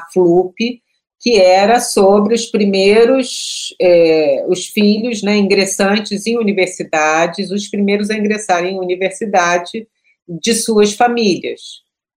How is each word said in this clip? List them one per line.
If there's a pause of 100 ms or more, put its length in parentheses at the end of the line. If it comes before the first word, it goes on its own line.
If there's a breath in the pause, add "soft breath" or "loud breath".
(140)
Flup, (680)
que
era
sobre
os
primeiros,
é,
os
filhos,
né,
ingressantes
em
universidades,
os
primeiros
a
ingressarem
em
universidade (400)
de
suas
famílias, (360)